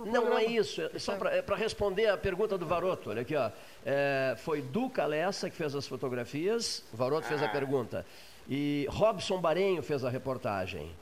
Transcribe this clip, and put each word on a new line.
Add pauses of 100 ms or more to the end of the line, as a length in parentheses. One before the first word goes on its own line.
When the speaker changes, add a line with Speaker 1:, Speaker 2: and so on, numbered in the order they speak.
Speaker 1:
Não,
não
é
Speaker 2:
programa.
Speaker 1:
isso,
é
só
Speaker 2:
Tá.
Speaker 1:
pra,
é
pra
responder
a
pergunta
do
Varoto,
olha
aqui,
ó. (360)
É,
foi
Duca
Lessa
que
fez
as
fotografias,
o
Varoto
fez
a
Speaker 3:
Ah.
Speaker 1:
pergunta, (440)
e
Robson
Barenho
fez
a
reportagem, (100)